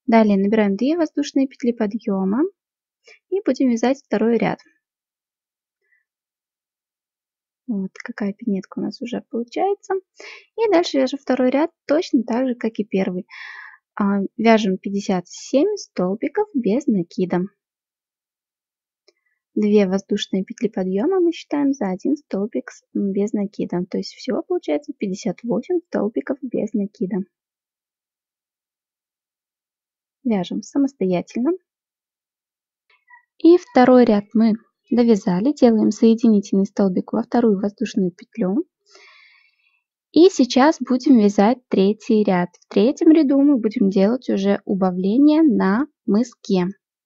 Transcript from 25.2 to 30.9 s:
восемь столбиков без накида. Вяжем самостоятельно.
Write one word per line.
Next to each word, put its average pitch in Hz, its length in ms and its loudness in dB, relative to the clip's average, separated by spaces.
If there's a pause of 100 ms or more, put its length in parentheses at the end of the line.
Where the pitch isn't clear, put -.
восемь 247 440 -4
столбиков - 540 -6
без 233 320 -6
накида. 196 460 -6 (3000)
Вяжем 202 360 -2
самостоятельно. 233 880 -2 (1900)